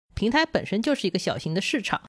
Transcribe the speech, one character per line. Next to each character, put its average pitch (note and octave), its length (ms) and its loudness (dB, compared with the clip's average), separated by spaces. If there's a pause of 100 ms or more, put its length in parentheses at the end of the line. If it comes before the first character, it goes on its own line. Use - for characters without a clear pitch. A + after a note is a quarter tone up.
(140)
平 G#3 140 0
台 D4+ 160 4
本 - 220 -2
身 G#3 160 -2
就 C#4+ 140 2
是 - 100 -2
一 F3 40 2
个 F3+ 80 -2
小 - 200 -2
型 D#3+ 160 -4
的 F#3+ 60 0
市 C4+ 200 -2
场， - 280 -2